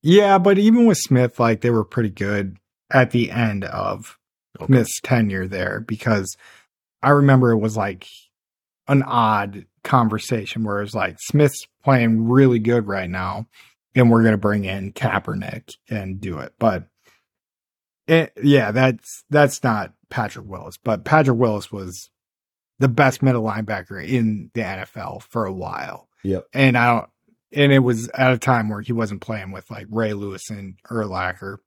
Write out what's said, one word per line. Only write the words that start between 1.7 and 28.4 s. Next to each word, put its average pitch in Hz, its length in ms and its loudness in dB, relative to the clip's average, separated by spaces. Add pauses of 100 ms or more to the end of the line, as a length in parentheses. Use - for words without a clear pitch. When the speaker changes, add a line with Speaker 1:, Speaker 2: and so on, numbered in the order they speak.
Speaker 1:
were 113 140 2
pretty 113 260 -4
good 98 460 -4 (360)
at 127 180 4
the 120 220 -2
end 104 320 -2
of - 520 -8 (440)
Speaker 2:
Okay. - 60 -10
Speaker 1:
Smith's 127 340 2
tenure 101 460 -2
there, 95 340 -6
because 107 560 -4 (680)
I 131 80 4
remember 139 400 6
it 113 80 4
was, 107 180 -2
like, 98 300 -6 (840)
an 139 140 4
odd 104 640 -2 (180)
conversation 110 800 -2
where 104 140 -4
it 104 60 -4
was 104 100 -12
like, 98 260 -4
"Smith's - 460 0 (180)
playing 117 440 2
really 127 300 6
good 113 280 0
right 95 240 -6
now, 92 360 -8 (480)
and 123 160 6
we're 113 140 6
gonna 107 140 4
bring 104 260 -2
in 98 280 -8
Kaepernick - 840 -6 (120)
and 95 320 -8
do 92 180 -8
it." - 200 -14
But 95 300 -2 (1200)
it, 160 240 2 (100)
yeah, 131 300 4
that's, 127 580 0
that's 143 320 2
not 107 300 -2 (180)
Patrick 104 360 -8
Willis, 95 320 -16
but 107 260 -4
Patrick 135 340 2
Willis 110 320 -2
was 92 400 -14 (680)
the 135 80 4
best 127 340 2
middle 123 220 2
linebacker 101 600 -8
in 107 500 -2
the 117 100 -6
N 95 160 -10
F - 160 -16
L 95 240 -12
for - 240 -6
a 95 80 -8
while. - 560 -12 (160)
Speaker 2:
Yep. 95 280 -4
Speaker 1:
And 131 240 2
I 120 180 2
don't, - 160 -6 (420)
and 143 200 4
it 135 80 6
was 120 280 -2
at 127 240 0
a 120 60 -2
time 117 320 0